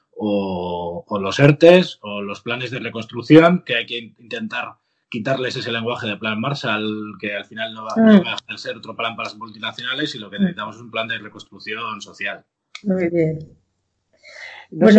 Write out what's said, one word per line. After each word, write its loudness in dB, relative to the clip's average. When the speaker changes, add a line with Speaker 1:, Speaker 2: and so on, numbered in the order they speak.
Speaker 1:
o, -4
o -6
los -2
ertes 8
o -10
los -10
planes -8
de -8
reconstrucción, 6
que -2
hay -2
que -10
in-, -16
intentar -10
quitarles -2
ese -6
lenguaje -4
de -4
plan -4
Marshall, -4
que -8
al -10
final -10
no -14
va, -8
Speaker 2:
Mm. 8
Speaker 1:
no 6
va -6
a -12
ser -10
otro -16
plan -6
para -10
las -18
multinacionales, -8
y -12
lo -14
que -10
Speaker 2:
Mm. 0
Speaker 1:
necesitamos -2
es -18
un -18
plan -6
de -6
reconstrucción -12
social. -12
Speaker 2:
Muy -2
bien. 0
Speaker 3:
No 4
Speaker 2:
Bueno, 4